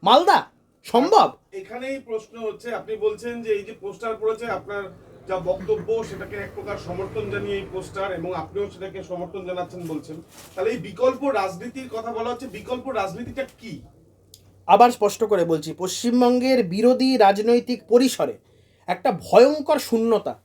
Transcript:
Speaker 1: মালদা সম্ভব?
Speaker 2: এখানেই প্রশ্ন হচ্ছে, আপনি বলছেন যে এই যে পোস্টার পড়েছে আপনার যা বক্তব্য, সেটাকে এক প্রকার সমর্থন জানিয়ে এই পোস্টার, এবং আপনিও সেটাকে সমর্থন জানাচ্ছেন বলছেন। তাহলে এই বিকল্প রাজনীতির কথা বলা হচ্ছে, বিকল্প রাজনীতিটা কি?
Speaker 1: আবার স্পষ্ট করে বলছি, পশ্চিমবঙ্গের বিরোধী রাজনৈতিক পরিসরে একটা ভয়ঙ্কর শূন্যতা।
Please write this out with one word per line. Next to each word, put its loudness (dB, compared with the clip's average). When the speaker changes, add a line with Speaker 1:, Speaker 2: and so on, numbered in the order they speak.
Speaker 1:
মালদা 6
সম্ভব? 4
Speaker 2:
এখানেই -10
প্রশ্ন -10
হচ্ছে, -8
আপনি -8
বলছেন -4
যে 0
এই 0
যে -14
পোস্টার -8
পড়েছে -2
আপনার -8
যা -2
বক্তব্য, -2
সেটাকে -12
এক -10
প্রকার -10
সমর্থন -8
জানিয়ে -4
এই -8
পোস্টার, -8
এবং -6
আপনিও -6
সেটাকে -12
সমর্থন -10
জানাচ্ছেন -8
বলছেন। -10
তাহলে -2
এই -4
বিকল্প -2
রাজনীতির -4
কথা -8
বলা -4
হচ্ছে, -8
বিকল্প -10
রাজনীতিটা -6
কি? -14
Speaker 1:
আবার 8
স্পষ্ট 0
করে 2
বলছি, -2
পশ্চিমবঙ্গের 2
বিরোধী 4
রাজনৈতিক 4
পরিসরে 4
একটা -2
ভয়ঙ্কর 4
শূন্যতা। 0